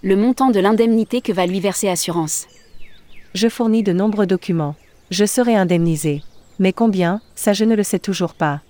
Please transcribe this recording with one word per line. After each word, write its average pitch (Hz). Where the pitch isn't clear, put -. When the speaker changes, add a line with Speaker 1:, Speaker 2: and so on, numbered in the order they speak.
Speaker 1:
le 190
montant 247
de 202
l'indemnité 220
que 226
va 180
lui 185
verser 190
Assurance. 165
Speaker 2:
Je 202
fournis 226
de 196
nombreux 202
documents. 165
Je 185
serai 233
indemnisée. 165
Mais 190
combien, 190
ça 208
je 208
ne 226
le 208
sais 190
toujours 180
pas. 147